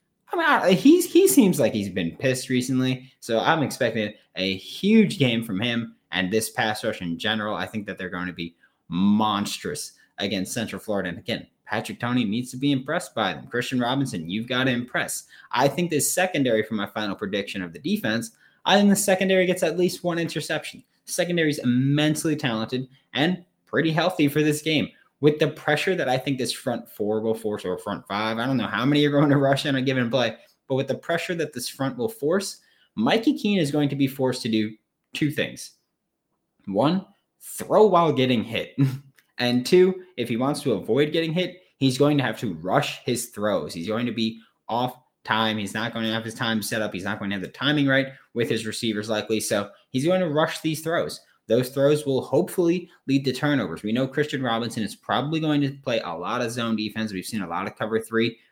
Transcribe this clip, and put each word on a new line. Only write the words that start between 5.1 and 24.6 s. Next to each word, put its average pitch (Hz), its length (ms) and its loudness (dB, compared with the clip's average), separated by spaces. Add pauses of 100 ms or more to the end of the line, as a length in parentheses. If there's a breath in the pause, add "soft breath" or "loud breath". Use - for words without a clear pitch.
game 117 240 2
from 98 180 -4
him 117 360 -4 (160)
and 92 200 -2
this 107 180 0
pass - 340 -2
rush 104 180 -4
in 82 160 -4
general. 107 380 -2
I 90 100 -4
think 101 200 -8
that 95 120 -10
they're 92 120 -8
going 90 180 -6
to 87 40 -8
be 85 220 -10 (340 soft breath)
monstrous 101 1040 0 (260 soft breath)
against 98 340 -4
Central 104 280 -6
Florida. 98 280 -4
And 87 100 -8
again, - 300 -8 (180)
Patrick 107 340 -6
Toney 123 240 0
needs 117 260 -4
to 131 60 -12
be 143 160 0
impressed 147 420 -4
by 98 180 0
them. - 140 -10
Christian 123 340 -4
Robinson, 120 480 -2
you've 110 200 -4
got 123 160 0
to 127 80 2
impress. 123 520 -4 (280 loud breath)
I 127 160 4
think 170 220 0
this 143 220 0
secondary, 135 520 2
for 113 100 -6
my 101 120 -2
final 104 280 -6
prediction 98 480 -6
of 85 100 -10
the 87 60 -16
defense, 117 540 -2 (320 soft breath)
I 180 120 4
think 202 140 6
the 196 60 6
secondary 190 500 2
gets 180 160 0
at 165 160 0
least 180 260 0
one 170 140 -2
interception. 156 640 -6 (220)
Secondary 170 460 0
is - 100 -4
immensely 147 760 2
talented 123 520 -2 (260 soft breath)
and 170 300 0 (220)
pretty 160 260 0
healthy 165 360 2
for 151 140 2
this 147 200 0